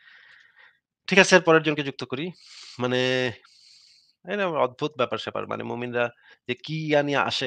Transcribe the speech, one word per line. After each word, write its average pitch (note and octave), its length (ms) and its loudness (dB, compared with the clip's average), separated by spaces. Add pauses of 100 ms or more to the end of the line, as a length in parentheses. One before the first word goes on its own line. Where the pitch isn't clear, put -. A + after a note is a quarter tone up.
(1080)
ঠিক F#3 120 4
আছে, F#3 140 8
এর F3+ 80 10
পরের D#3+ 220 6
জনকে D3+ 200 -2
যুক্ত C#3 200 -8
করি। C3 220 -6 (540)
মানে, B2 200 0 (1300)
এরা G3 200 -4 (120)
অদ্ভুত B2+ 380 -2
ব্যাপার-স্যাপার। A2+ 520 -4
মানে A2 160 -8
মুমিনরা A#2+ 420 -4 (380)
যে B2 120 -6
কি D#3 240 -10
ইয়া D3+ 240 0
নিয়ে C#3+ 140 -2
আসে A#2 280 -2